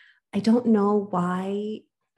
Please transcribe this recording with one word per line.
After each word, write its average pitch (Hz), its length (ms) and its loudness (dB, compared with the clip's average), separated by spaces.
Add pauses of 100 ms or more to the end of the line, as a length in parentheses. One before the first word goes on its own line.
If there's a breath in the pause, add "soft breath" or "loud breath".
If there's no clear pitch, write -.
(340 soft breath)
I 202 60 -2
don't 226 280 2
know 208 440 2
why 190 680 -4 (360)